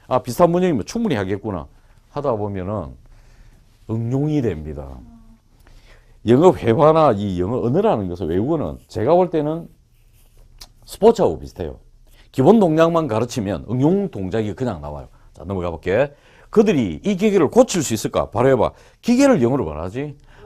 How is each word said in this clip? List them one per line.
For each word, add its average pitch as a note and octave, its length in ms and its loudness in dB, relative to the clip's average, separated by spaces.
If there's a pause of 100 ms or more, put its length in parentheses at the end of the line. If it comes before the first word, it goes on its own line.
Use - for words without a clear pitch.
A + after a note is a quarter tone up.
아, B2+ 140 0
비슷한 E3 300 2
문제이면 F3 340 0
충분히 A3+ 300 -4
하겠구나. G2 520 -4 (440)
하다 C#3 240 -4
보면은 G2 600 -8 (960)
응용이 C3+ 520 -2
됩니다. D#2 460 -6 (1400)
영어 E3 260 6
회화나 C#3+ 600 4
이 G2 280 -4
영어 G#2 240 -2
언어라는 C#3 440 0
것은 F2 180 -6
외국어는 G2 500 -2 (100)
제가 A#2 280 0
볼 F3+ 140 2
때는 D#3+ 380 -4 (1160)
스포츠하고 E3+ 540 2
비슷해요. C#2+ 400 -12 (520)
기본 E3+ 280 6
동작만 E3 480 4
가르치면 G#2 600 -4
응용 D#3+ 420 0
동작이 G2+ 420 -4
그냥 A2 280 -6
나와요. C#2+ 260 -12 (260)
자, - 100 -20
넘어가 F2 280 -4
볼게. G2+ 420 -2 (360)
그들이 C#3+ 540 0
이 G3+ 120 -2
기계를 F#3+ 340 2
고칠 A#3 340 2
수 - 100 -4
있을까? E2+ 360 -2
바로 A#2+ 200 0
해봐. G#2 220 2 (300)
기계를 B3 400 2
영어로 A#2+ 220 0
뭐라 D#2 200 -8
하지? C3 320 -10 (300)